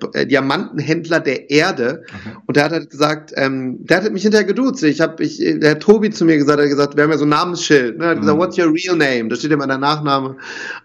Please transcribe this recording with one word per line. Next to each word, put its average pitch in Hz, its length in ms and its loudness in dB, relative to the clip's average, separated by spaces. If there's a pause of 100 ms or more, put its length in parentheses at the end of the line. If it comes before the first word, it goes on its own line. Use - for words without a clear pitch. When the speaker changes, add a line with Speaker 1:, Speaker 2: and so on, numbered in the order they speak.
(140)
Speaker 1:
äh, 143 120 0
Diamantenhändler 156 920 -2
der 139 300 -6
Erde. 151 560 0
Speaker 2:
Okay. - 300 -16 (100)
Speaker 1:
Und 127 100 0
der 143 80 4
hat 156 80 -2
halt 165 160 -4
gesagt, 151 480 -2
ähm, 135 480 -4
der 175 180 2
hat 208 80 -2
mich 190 120 -6
hinterher 208 240 2
geduzt. 233 360 -2
Ich 151 200 2
hab, 156 180 -2
ich, 151 160 -4
der 156 360 2
hat 151 80 -4
Tobi 208 280 4
zu - 160 -2
mir 160 140 4
gesagt, 143 220 2
er 147 40 4
hat 143 60 2
gesagt, 143 260 0
wir 147 80 4
haben 156 60 2
ja 156 80 0
so 147 80 0
ein - 40 2
Namensschild, 151 680 2
ne? 160 60 -6
Er 170 80 2
hat 151 80 -2
gesagt, 151 180 2
Speaker 2:
Mhm. - 20 2
Speaker 1:
„What's 180 180 -2
your 165 140 4
real 175 240 -2
name?“ 127 320 0
Da 120 80 -4
steht 147 160 -4
immer 139 140 -2
der 135 100 -2
Nachname. 139 600 -2 (480)